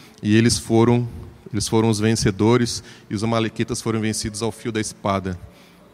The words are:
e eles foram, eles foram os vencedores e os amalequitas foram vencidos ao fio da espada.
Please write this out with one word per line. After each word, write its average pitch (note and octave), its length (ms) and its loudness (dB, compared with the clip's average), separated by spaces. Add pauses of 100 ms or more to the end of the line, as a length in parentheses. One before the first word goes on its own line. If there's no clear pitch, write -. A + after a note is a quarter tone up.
(220)
e G#2+ 140 4
eles A2+ 200 4
foram, A#2 520 2 (440)
eles G2+ 140 -4
foram A2+ 220 2
os G#2 100 0
vencedores A2 840 2 (260)
e A2 60 -4
os G2+ 80 -4
amalequitas A2+ 580 -4
foram A2 180 -2
vencidos G#2+ 400 -4
ao A2+ 120 -4
fio - 180 -10
da A2 100 -2
espada. F#2+ 560 -4 (580)